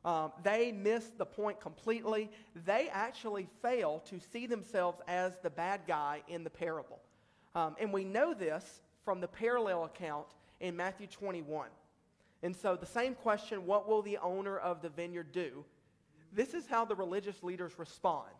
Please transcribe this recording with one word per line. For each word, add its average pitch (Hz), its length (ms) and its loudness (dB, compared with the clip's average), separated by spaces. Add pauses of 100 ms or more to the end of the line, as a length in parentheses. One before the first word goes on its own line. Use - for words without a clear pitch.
Um, 160 280 2 (100)
they 226 300 4
miss 214 380 2
the - 160 -2
point 208 340 -2
completely. 220 720 0 (240)
They 196 340 4
actually 208 580 -2 (140)
fail 190 460 2
to 190 120 -10
see 233 280 -8
themselves 180 600 0
as 185 340 0
the 165 100 0
bad 180 360 -2
guy 147 400 0
in 170 160 -6
the 160 80 -6
parable. 160 520 -6 (520)
Um, 160 240 0
and 214 140 0
we 196 120 0
know 247 300 2
this 175 460 -4 (240)
from 185 160 0
the 175 80 -4
parallel 214 560 2
account 151 420 -6 (320)
in 180 160 -4
Matthew 185 320 -4
twenty-one. 156 640 -6 (720)
And 170 140 -2
so 190 180 2
the 180 120 -4
same 247 280 0
question, 208 520 0
"What 202 200 6
will 214 160 6
the 202 160 -2
owner 196 400 0
of 175 220 0
the 165 80 -6
vineyard 170 440 -6
do?" 147 320 -4 (680)
This 247 220 2
is 349 120 -4
how 233 200 4
the 208 100 0
religious 190 460 -2
leaders 180 360 -4
respond. 147 600 0